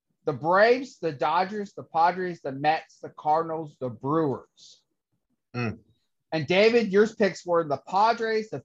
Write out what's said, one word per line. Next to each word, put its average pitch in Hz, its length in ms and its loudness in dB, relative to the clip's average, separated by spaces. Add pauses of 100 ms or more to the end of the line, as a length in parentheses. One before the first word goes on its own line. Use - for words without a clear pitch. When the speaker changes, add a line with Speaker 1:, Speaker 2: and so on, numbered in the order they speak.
(240)
Speaker 1:
the 156 80 -2
Braves, 202 680 2
the 165 120 -4
Dodgers, 185 640 -2
the 139 80 -14
Padres, 175 580 -2
the 139 120 -8
Mets, 147 480 -4
the 160 100 -16
Cardinals, 160 680 -4
the 127 100 -6
Brewers. 135 880 -4 (760)
Speaker 2:
Mm. 113 240 -4 (540)
Speaker 1:
And 156 140 -4
David, 214 440 4
your 202 160 4
picks 202 380 -2
were 170 240 2
the 139 80 0 (100)
Padres, 220 640 0
the 139 140 -8